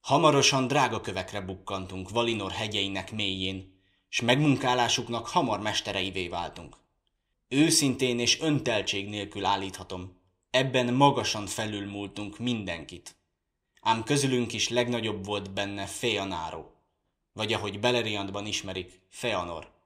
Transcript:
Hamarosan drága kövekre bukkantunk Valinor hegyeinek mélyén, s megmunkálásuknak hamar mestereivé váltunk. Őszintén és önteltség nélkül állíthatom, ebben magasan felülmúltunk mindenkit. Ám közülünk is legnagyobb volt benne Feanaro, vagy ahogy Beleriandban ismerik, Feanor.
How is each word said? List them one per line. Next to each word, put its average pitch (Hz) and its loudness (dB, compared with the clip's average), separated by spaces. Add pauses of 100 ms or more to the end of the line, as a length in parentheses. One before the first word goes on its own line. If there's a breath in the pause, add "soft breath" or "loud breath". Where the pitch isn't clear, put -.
Hamarosan 139 6
drága 120 2
kövekre 95 -6
bukkantunk 95 -8
Valinor 113 0
hegyeinek 98 -4
mélyén, 95 -6 (280 soft breath)
s - -2
megmunkálásuknak 123 4
hamar 117 0
mestereivé 95 -2
váltunk. 85 -8 (720)
Őszintén 131 4
és 117 2
önteltség 107 0
nélkül 101 -6
állíthatom, 95 -2 (320)
ebben 127 2
magasan 123 4
felülmúltunk 101 -6
mindenkit. 92 -6 (640)
Ám 113 2
közülünk 127 2
is 107 0
legnagyobb 117 0
volt 98 -4
benne 101 -4
Feanaro, 90 -4 (680)
vagy 110 -2
ahogy 101 -2
Beleriandban 104 0
ismerik, 95 -8
Feanor. 87 -6